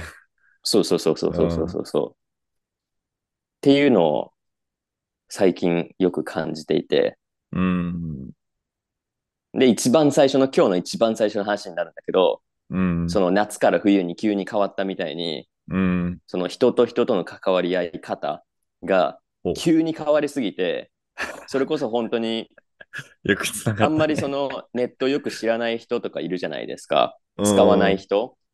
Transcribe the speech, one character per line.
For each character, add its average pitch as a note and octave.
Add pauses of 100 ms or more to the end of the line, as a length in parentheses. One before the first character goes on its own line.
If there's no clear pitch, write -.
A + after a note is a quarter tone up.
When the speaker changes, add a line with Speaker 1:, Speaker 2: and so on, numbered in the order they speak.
(640)
Speaker 1:
そ -
う -
そ F2+
う -
そ D#2
う -
そ E2
う D#2+
そ E2+
う E2+
そ E2
う -
そ D#2
う。 B1
Speaker 2:
う -
ん。 -
Speaker 1:
っ - (1500)
て C#3
い C#3+
う C3+
の F#2
を C2 (960)
最 F#2
近 E2+
よ F2+
く D#2+
感 D#2
じ D#2
て D#2+
い D#2+
て。 - (340)
Speaker 2:
う F2
ん。 F2 (1200)
Speaker 1:
で、 C3
一 A#2+
番 D3
最 C#3+
初 C3+
の、 C3+
今 C3+
日 G#2
の F2+
一 F2+
番 A2+
最 G#2+
初 A2
の G2
話 G#2
に E2
な E2+
る D#2+
ん -
だ -
け -
ど、 F2+ (260)
Speaker 2:
う F#2
ん。 E2+
Speaker 1:
そ G2+
の F2+
夏 G#2
か A#2
ら F2
冬 G2
に F2
急 G#2
に F#2+
変 G#2+
わ G2
っ -
た G2
み F#2+
た F2
い D2
に、 D#2+ (200)
Speaker 2:
う F2+
ん。 F2+
Speaker 1:
そ -
の F2+
人 A#2+
と A#2+
人 A#2
と A2+
の E2+
関 -
わ F2+
り F2+
合 F2
い F2
方 D2+ (400)
が F2+ (240)
Speaker 2:
お。 F2
Speaker 1:
急 D#3+
に D#3+
変 D3+
わ D3+
り C#3+
す D3
ぎ F#2
て、 F2 (540)
そ C#3
れ C3+
こ D#3
そ C3
本 A2+
当 A#2
に A2+ (760)
Speaker 2:
よ G2+
く -
繋 -
が A2+
っ G2+
た A2
ね。 A2
Speaker 1:
あ -
ん D#3
ま D#3
り D#3
そ C#3+
の、 C#3
ネ B2
ッ A#2+
ト C3
よ C#3
く B2+
知 -
ら A#2
な A#2
い A#2
人 A#2
と G#2
か D2
い F2
る F2+
じ F2+
ゃ -
な C#2
い A1+
で -
す -
か。 - (180)
Speaker 2:
う G2+
ん。 -
Speaker 1:
使 G#2
わ G#2
な G2
い F#2+
人 G#2 (180)